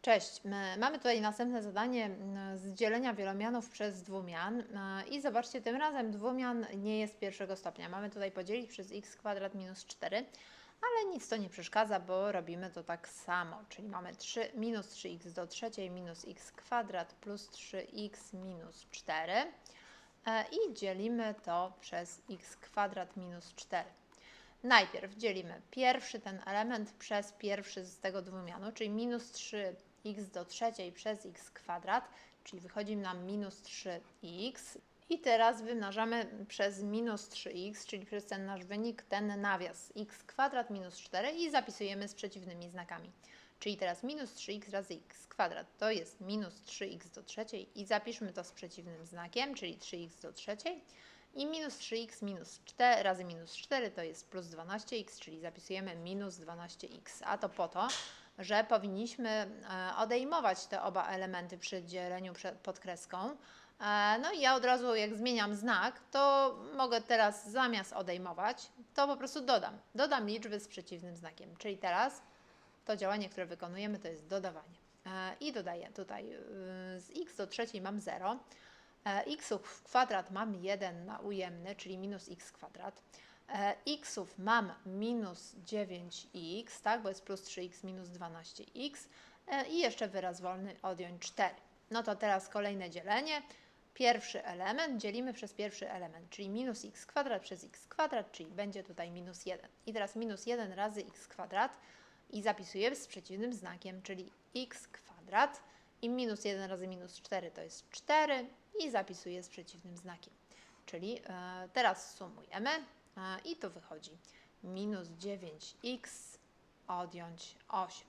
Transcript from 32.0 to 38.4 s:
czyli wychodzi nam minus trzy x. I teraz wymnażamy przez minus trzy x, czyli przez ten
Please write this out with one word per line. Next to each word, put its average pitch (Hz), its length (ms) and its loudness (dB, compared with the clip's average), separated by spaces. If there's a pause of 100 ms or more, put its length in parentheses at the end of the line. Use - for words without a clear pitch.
czyli 180 180 -12
wychodzi 208 360 -2
nam 180 280 -2
minus 202 360 -4
trzy - 400 -6 (480)
x. - 280 -12 (320)
I 330 100 4
teraz 226 420 8
wymnażamy 220 840 0
przez 202 360 0
minus 214 460 0
trzy - 220 -8 (180)
x, 208 160 -10
czyli 208 200 -6
przez 208 200 -4
ten 196 200 -4